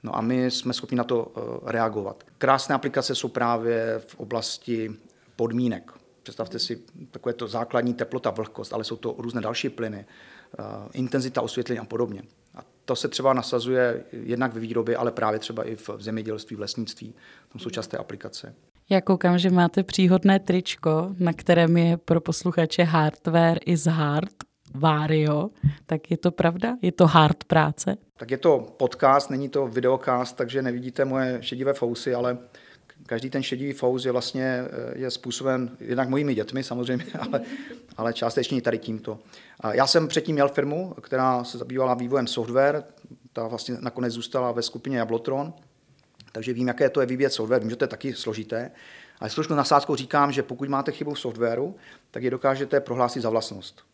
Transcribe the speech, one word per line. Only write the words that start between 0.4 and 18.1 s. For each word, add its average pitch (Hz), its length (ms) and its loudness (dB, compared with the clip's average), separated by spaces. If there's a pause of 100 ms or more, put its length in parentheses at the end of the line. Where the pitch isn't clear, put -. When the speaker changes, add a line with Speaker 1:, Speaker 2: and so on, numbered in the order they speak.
Speaker 1:
jsme 123 220 -4
schopni - 240 -4
na 120 60 0
to, 120 320 -2
eh, 117 360 -8
reagovat. 110 520 -2 (140)
Krásné 135 380 2
aplikace 131 400 -2
jsou 135 120 -4
právě 117 800 0
v - 80 -20
oblasti 113 760 -6 (440)
podmínek. 117 560 -2 (320)
Představte 107 360 -10
si - 200 -4 (320)
takové - 220 -6
to 117 140 -6
základní 120 460 0
teplota, 120 360 -2
vlhkost, 104 440 -6
ale 110 100 -4
jsou 117 120 -6
to 117 220 -6
různé 120 240 -6
další 117 280 -4
plyny, 104 360 -8 (540)
eh, - 40 -12 (300)
intenzita 127 480 -2
osvětlení 117 380 -4
a 110 60 -10
podobně. 110 360 -4 (340)
A - 40 -16 (260)
to 127 100 0
se - 120 -4
třeba 131 260 2
nasazuje 123 760 0
jednak 120 420 -2
ve 113 60 -8
výrobě, 117 380 -2
ale 120 140 0
právě 110 280 0
třeba 117 240 -6
i 113 120 -6
v - 140 -14 (100)
zemědělství, 107 560 -6
v 101 40 -12
lesnictví. 104 560 -10 (360)
Tam 117 80 -18
jsou 120 100 -8
časté - 280 -8
aplikace. - 580 -12 (340)